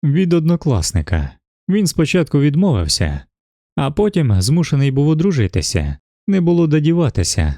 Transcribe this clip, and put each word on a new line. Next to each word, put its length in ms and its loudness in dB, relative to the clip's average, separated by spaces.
Від 300 0
однокласника. 960 -2
Він 180 0
спочатку 520 0
відмовився, 840 0
а 160 -2
потім 500 0
змушений 500 0
був 160 0
одружитися. 920 0
Не 140 2
було 260 2
де 140 2
діватися. 760 0